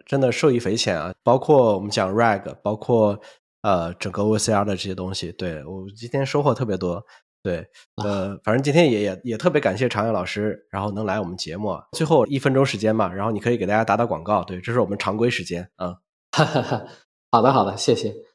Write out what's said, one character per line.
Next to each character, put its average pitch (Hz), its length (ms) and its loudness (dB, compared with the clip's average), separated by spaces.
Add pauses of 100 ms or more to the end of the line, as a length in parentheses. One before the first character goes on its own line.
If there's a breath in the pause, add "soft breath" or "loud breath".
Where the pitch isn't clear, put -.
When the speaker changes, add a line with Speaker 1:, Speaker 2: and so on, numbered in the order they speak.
Speaker 1:
真 139 120 -2
的 131 140 2
受 151 180 2
益 120 80 2
匪 104 160 -2
浅 101 240 0
啊， 85 140 -6 (100)
包 120 140 6
括 131 380 4
我 95 40 0
们 104 120 -6
讲 95 240 0
rag， 110 280 2 (200)
包 104 120 -2
括， 107 440 2 (420 loud breath)
呃， 87 340 0
整 - 160 -8
个 98 120 -4
O 107 160 2
C 113 120 0
R 101 140 2
的 101 100 -2
这 90 60 -6
些 95 140 -6
东 95 180 -8
西， 90 200 -8
对， 82 340 -8
我 95 180 -12 (100)
今 117 140 -16
天 139 160 -2
收 143 180 0
获 139 120 4
特 131 100 -4
别 104 140 -2
多。 87 260 -4 (380 soft breath)
对， 87 160 -4 (380 soft breath)
Speaker 2:
啊。 110 80 -6
Speaker 1:
呃， 101 380 -4
反 107 120 0
正 135 80 2
今 143 100 0
天 160 180 6
也， 104 120 2
也， 95 220 -4
也 113 120 -4
特 170 140 -2
别 151 100 0
感 101 160 0
谢 123 100 0
长 110 200 -2
阳 113 80 0
老 92 100 -2
师， 107 460 -6
然 98 120 -4
后 104 80 -4
能 104 140 -6
来 95 160 -2
我 98 60 -6
们 90 100 -10
节 78 180 -10
目。 98 220 -6 (160)
最 160 140 -2
后 143 200 6
一 139 120 -4
分 135 160 0
钟 135 100 4
时 120 140 -2
间 107 180 2
嘛， 95 160 0
然 101 140 -6
后 113 40 -2
你 104 80 -4
可 120 120 0
以 120 80 0
给 95 80 -2
大 104 100 2
家 110 80 2
打 104 100 2
打 117 120 2
广 82 180 -6
告， 98 180 0
对， 90 200 -10
这 117 100 -8
是 123 80 2
我 101 60 2
们 98 120 -6
常 101 200 -4
规 117 100 2
时 98 160 -4
间， 87 320 -8
啊。 90 220 -8 (340)
Speaker 2:
<laughs> - 960 -2
好 113 120 4
的， 131 100 6
好 127 140 4
的， 98 100 -4
谢 - 180 2
谢。 104 200 -2 (200 loud breath)